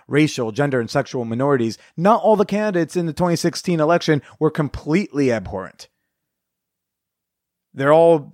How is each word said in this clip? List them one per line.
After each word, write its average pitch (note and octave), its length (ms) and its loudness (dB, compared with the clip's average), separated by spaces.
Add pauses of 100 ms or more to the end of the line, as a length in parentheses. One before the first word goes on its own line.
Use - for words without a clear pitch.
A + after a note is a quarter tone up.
racial, C3+ 460 0
gender, C3 280 -2
and A2+ 80 -4
sexual C3 380 -4
minorities, A#2+ 500 0 (200)
not F#3+ 260 2
all G#3 140 4
the G#3 100 0
candidates G3 500 -2
in F3 80 -2
the D#3+ 80 -4
twenty E3+ 240 0
sixteen E3+ 440 -2
election D#3 420 2 (160)
were D3+ 120 2
completely D3 800 -2
abhorrent. F#2+ 580 -8 (1900)
They're C#3 180 2
all, E3 420 4